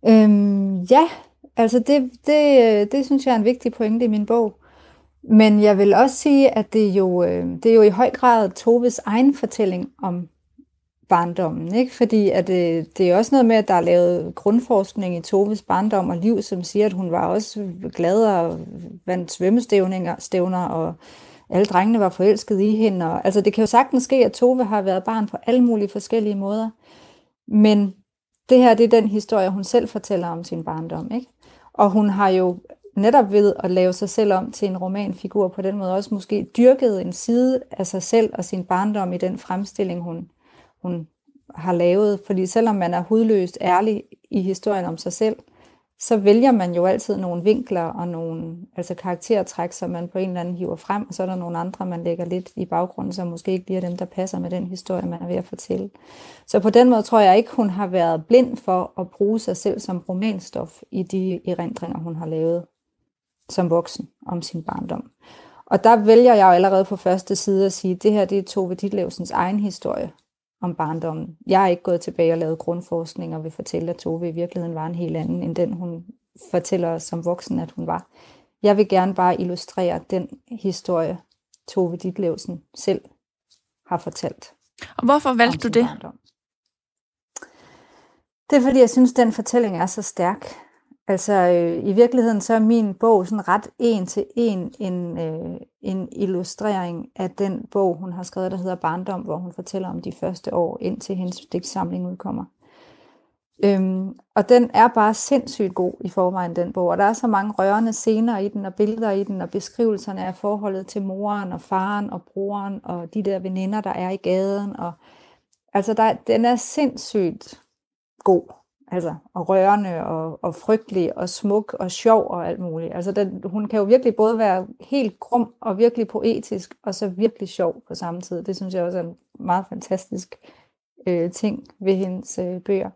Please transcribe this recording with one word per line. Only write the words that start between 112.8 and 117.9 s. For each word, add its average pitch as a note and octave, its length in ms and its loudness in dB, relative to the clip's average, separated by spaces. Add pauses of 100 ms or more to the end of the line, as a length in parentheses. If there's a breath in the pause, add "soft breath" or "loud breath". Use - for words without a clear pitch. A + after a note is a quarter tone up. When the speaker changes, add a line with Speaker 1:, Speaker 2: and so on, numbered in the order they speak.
Speaker 1:
og F3 300 -10
de G#3+ 100 -4
der F#3+ 160 -2
veninder, F#3+ 420 -6
der G3 80 -8
er F3+ 200 -6
i G3 60 -6
gaden. G3 640 -4
Og... E3+ 120 -8 (800 soft breath)
Altså, G3+ 200 -2
der, A3 200 2 (140)
den A3+ 180 2
er B3 100 4
sindssygt - 1080 -4 (600)